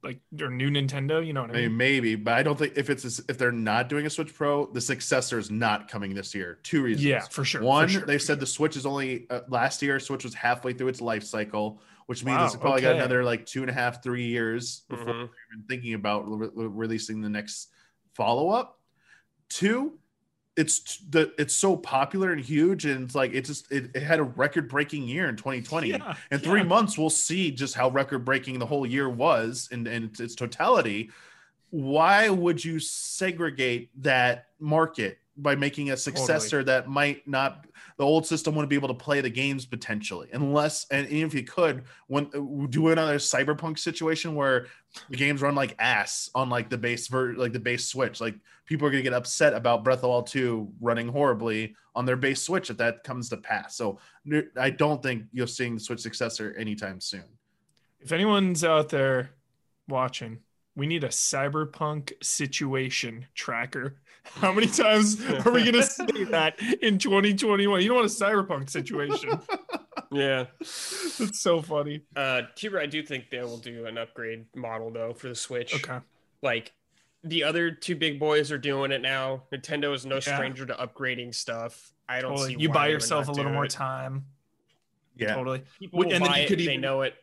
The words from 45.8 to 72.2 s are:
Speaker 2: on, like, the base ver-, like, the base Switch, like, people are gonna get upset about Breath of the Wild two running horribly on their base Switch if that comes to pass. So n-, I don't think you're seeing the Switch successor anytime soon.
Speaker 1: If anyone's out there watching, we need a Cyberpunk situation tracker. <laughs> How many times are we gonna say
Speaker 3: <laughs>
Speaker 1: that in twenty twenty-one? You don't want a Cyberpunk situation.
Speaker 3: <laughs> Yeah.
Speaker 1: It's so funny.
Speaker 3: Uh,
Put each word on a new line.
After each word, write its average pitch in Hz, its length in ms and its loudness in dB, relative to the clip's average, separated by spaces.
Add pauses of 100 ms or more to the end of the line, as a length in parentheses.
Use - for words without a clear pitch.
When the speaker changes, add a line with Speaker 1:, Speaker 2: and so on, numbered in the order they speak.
Speaker 2:
on, 127 160 0
like, 120 180 -2
the 127 80 -4
base 120 320 -4
ver-, 127 260 0
like, 120 200 -2
the 123 40 -4
base 120 300 -2
Switch, 123 320 -2
like, 113 140 -4 (320)
people 147 200 0
are 143 40 6
gonna 135 120 2
get 127 120 0
upset 123 400 4
about 117 300 4
Breath 127 140 4
of 123 40 -4
the 123 60 2
Wild 123 180 2
two 117 440 -2 (120)
running 117 260 0
horribly 113 640 0 (200)
on 123 100 -2
their 127 120 2
base 135 260 0
Switch 185 260 -2
if 110 80 -6
that 117 260 0
comes 123 280 -8
to 110 80 -6
pass. - 360 -6
So 101 240 -4 (320)
n-, 151 280 0
I 131 100 2
don't 147 340 2
think 120 300 -2
you're 123 140 -2
seeing 120 280 -4
the 107 60 -6
Switch 113 200 -8
successor 113 580 -6
anytime 104 420 -6
soon. 90 240 -10 (760)
Speaker 1:
If 143 120 -6
anyone's 185 520 4
out 156 260 6
there 135 400 2 (580)
watching, 127 520 -4 (340)
we 143 120 -2
need 165 180 0
a 127 40 -2
Cyberpunk 147 1040 -2 (100)
situation 131 1120 -2
tracker. 123 640 -6 (280)
<laughs> - 0 -
How 185 280 2
many 214 160 4
times 214 520 4 (240)
are 233 80 8
we 240 180 6
gonna 240 120 6
say - 240 0 (180)
Speaker 3:
<laughs> 220 60 -6
Speaker 1:
that 160 280 2 (220)
in 214 180 4
twenty 196 360 4
twenty-one? 202 480 4
You 208 60 4
don't 247 100 4
want 226 120 6
a - 40 -6
Cyberpunk 196 560 2
situation. 185 600 -2 (160)
Speaker 3:
<laughs> - 40 -8 (640)
Yeah. 135 300 2 (160)
Speaker 1:
It's - 800 -6
so 170 220 2
funny. 147 400 -4 (120)
Speaker 3:
Uh, 135 280 0 (160)